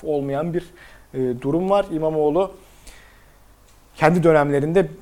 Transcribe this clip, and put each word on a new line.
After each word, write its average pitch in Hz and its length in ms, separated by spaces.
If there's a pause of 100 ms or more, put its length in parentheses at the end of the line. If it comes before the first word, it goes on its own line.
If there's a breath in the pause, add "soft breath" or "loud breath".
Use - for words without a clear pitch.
olmayan 147 500
bir, 175 120 (480 loud breath)
e, 127 280
durum 165 280
var. 196 220
İmamoğlu 156 600 (1400 soft breath)
kendi 160 280
dönemlerinde 151 640 (140)